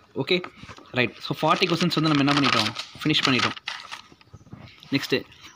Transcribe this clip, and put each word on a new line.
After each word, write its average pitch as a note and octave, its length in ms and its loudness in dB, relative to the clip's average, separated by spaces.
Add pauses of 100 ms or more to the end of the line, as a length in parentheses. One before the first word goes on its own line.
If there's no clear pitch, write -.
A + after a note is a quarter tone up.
(160)
Okay, F3+ 280 0 (480)
Right. A#2+ 280 0
So, - 180 -6
forty E3 220 2
questions E3+ 420 2
வந்து D#3 120 4
நம்ம C#3+ 60 4
என்ன C#3+ 140 4
பண்ணிட்டோம்? B2 400 2 (300)
Finish D3+ 220 2
பண்ணிட்டோம். A#2+ 300 2 (1400)
Next, C3+ 320 0 (320)